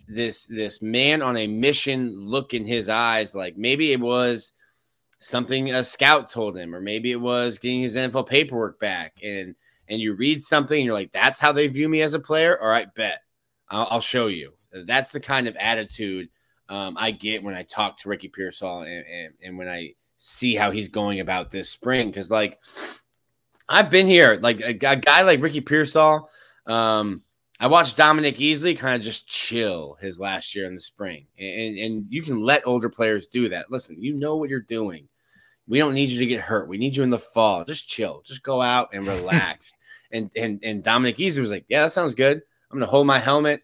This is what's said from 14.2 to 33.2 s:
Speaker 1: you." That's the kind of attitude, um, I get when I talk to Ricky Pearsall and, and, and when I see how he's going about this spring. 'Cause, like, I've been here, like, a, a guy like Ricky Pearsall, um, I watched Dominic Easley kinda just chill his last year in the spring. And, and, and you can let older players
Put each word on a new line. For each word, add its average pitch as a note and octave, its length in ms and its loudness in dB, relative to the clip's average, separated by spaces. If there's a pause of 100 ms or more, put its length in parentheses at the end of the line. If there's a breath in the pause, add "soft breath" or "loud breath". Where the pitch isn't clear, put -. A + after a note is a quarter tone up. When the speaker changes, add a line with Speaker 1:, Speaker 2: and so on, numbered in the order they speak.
Speaker 1:
you." D#2 260 -8 (180)
That's G#2+ 400 -2
the D3 80 -8
kind C3 280 -2
of A2 100 -8
attitude, G2+ 720 -4 (380)
um, F#2+ 300 -10
I A2 140 -2
get G#2 320 -6
when G2 100 -8
I F2+ 100 -10
talk G#2 360 -6
to G2+ 100 -12
Ricky G2 200 -6
Pearsall F2+ 520 -10
and, E2 240 -12
and, E2 280 -14 (100)
and F2+ 140 -14
when F2+ 120 -10
I E2+ 240 -12 (240)
see - 380 -2
how G#2 160 2
he's G#2 180 -6
going G2+ 300 -2
about F#2 320 -4
this F#2+ 180 -6
spring. A#2+ 440 -2
'Cause, F#2+ 180 -6
like, G#2+ 280 0 (1080 loud breath)
I've F3+ 200 4
been F#3 180 6
here, D3+ 340 8
like, A2+ 200 2
a, A#2 80 -4
a C3+ 260 2
guy D3 260 6
like E3+ 200 8
Ricky D3 200 -2
Pearsall, D3+ 680 4 (360 soft breath)
um, A2 560 0 (380)
I A#2+ 80 2
watched D#3+ 280 6
Dominic D3+ 420 4
Easley D3+ 400 0
kinda B2+ 220 -2
just G#2+ 280 -10
chill F2+ 720 -4
his F#2 180 -10
last F#2+ 340 -6
year G2 120 -6
in F#2 80 -10
the F2+ 80 -14
spring. E2 460 -12 (100)
And, G2 100 -10
and, G#2+ 300 -6
and A2 320 -6
you C#3 140 -6
can B2+ 180 -4
let C3+ 260 2
older A#2+ 220 0
players A2 380 -2